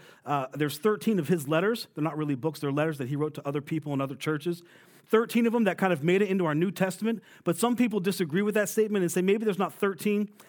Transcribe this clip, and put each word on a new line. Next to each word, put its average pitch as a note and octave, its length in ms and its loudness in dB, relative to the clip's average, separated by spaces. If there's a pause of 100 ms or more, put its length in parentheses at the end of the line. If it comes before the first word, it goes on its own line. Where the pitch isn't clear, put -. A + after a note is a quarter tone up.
(260)
uh, C#3+ 260 -2
there's C#3+ 260 -2
thirteen G#3+ 420 2
of C#3+ 80 -2
his D#3+ 200 0
letters. F#3 460 0
They're D3+ 100 -2
not D3+ 140 -4
really D3 160 -2
books, D3 240 -4
they're C#3+ 140 -2
letters D3 260 0
that B2 100 -6
he C#3+ 80 -4
wrote D3+ 180 -4
to D#3 140 -10
other C#3+ 140 -2
people D3+ 300 -6
and C3+ 100 -2
other C3+ 140 -6
churches. D#3 460 -4 (440)
Thirteen A3+ 400 2
of A3 60 2
them A#3 120 2
that F3+ 140 2
kind F#3+ 140 2
of C#3 100 0
made F3+ 200 4
it G3+ 60 0
into F#3+ 160 0
our D3+ 120 0
New F3+ 160 0
Testament, F#3+ 500 -2 (220)
but F3 120 2
some A#3+ 200 0
people A3 240 2
disagree F#3 420 0
with G#3 140 0
that G#3 120 2
statement G#3 360 2
and E3+ 80 0
say, F3+ 100 2
"Maybe G#3 220 2
there's G3 160 0
not E3+ 120 -2
thirteen, G3+ 560 0 (200)